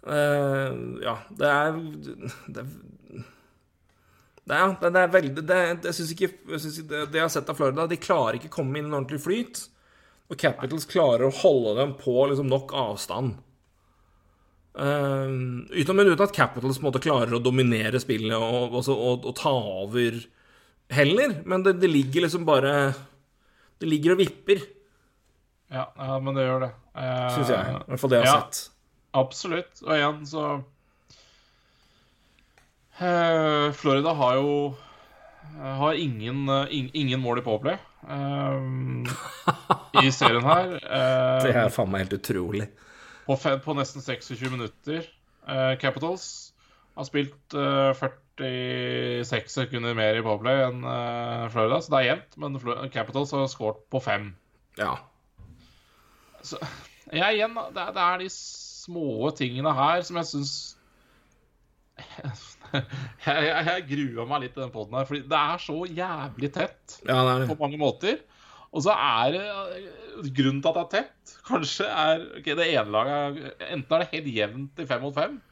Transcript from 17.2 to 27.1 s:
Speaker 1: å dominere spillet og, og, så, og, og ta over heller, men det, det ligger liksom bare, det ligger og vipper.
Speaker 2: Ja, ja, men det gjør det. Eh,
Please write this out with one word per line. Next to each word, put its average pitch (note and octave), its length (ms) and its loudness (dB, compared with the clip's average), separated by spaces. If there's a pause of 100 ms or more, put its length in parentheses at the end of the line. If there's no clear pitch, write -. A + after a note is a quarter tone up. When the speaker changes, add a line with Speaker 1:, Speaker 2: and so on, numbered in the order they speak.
Speaker 1:
å A#2+ 80 0
dominere B2 560 4
spillet A2 380 -2
og, A#2 340 0
og, B2 120 -2
så, C3+ 120 2
og, B2 320 0
og B2+ 80 -4
ta D3+ 160 0
over A2+ 680 0 (720)
heller, D#3+ 540 4
men F#3 220 0
det, F#3+ 140 6
det F#3 120 6
ligger C#3 320 2
liksom E3+ 240 0
bare, C#3 260 4 (1080)
det D#3+ 80 -4
ligger D#3 260 4
og F#3+ 60 2
vipper. - 400 2 (1120)
Speaker 2:
Ja, C3 200 -6
ja, C3+ 280 -6
men C3+ 180 -4
det C3+ 80 2
gjør C3 180 0
det. B2 80 -6 (240)
Eh, B2+ 400 -4